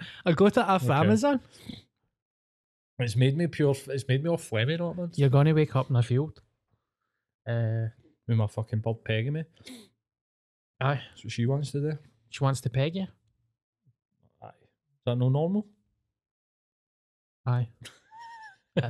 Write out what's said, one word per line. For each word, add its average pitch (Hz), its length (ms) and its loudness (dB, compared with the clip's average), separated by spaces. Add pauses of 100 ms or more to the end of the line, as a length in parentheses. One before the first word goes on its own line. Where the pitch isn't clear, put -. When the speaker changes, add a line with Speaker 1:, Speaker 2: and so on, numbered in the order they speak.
(260)
Speaker 1:
I 180 80 2
got 202 220 6
it - 40 4
off 185 260 2
Speaker 2:
Okay. 135 80 2
Speaker 1:
Amazon. 220 480 4 (1600)
Speaker 2:
It's 117 160 -4
made 131 220 2
me 170 100 0
pure, 143 260 2 (140)
it's 135 200 -8
made 135 160 2
me 170 60 -2
all 170 80 0
phlegmy, 135 400 -2
not 170 200 -6
man. 175 180 -8
Speaker 1:
You're 139 140 4
gonna 143 240 6
wake 151 220 2
up 131 140 -2
in 131 60 0
a 120 80 4
field. 139 380 -2 (1080)
Uh, 113 400 -2 (400)
Speaker 2:
With 117 100 2
my 107 100 2
fucking 107 320 -4
bird 117 240 -4
pegging 113 300 -2
me. 160 100 -6 (1400)
Speaker 1:
Aye. 135 280 0
Speaker 2:
That's - 140 -20
what 113 100 -12
she 117 120 -2
wants 139 260 -2
to 143 80 -4
do. 151 180 -4 (320)
Speaker 1:
She - 140 -8
wants 135 180 0
to - 80 -4
peg 147 260 -2
you? 190 120 -6 (1300)
Speaker 2:
Aye. - 80 -20
Is - 560 -20
that 120 100 0
no 123 140 0
normal? 175 380 -2 (1800)
Speaker 1:
Aye. 123 280 0
Speaker 2:
<laughs> - 40 -20 (960)
Speaker 1:
It - 140 -2